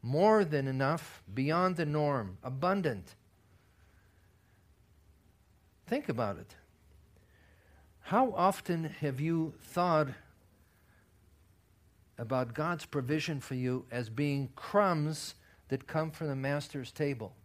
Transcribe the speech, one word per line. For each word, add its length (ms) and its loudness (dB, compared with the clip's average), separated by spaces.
More 420 6
than 240 0
enough, 560 -2
beyond 420 2
the 100 0
norm, 580 0
abundant. 720 -2
Think 200 -2
about 300 -2
it. 180 -18
How 300 2
often 520 0
have 180 -2
you 400 0
thought 500 2
about 340 -2
God's 320 -2
provision 540 -2
for 160 -8
you 340 -2
as 200 -6
being 460 -2
crumbs 760 2
that 180 -4
come 240 -2
from 160 -6
the 80 -2
master's 560 -4
table? 540 -4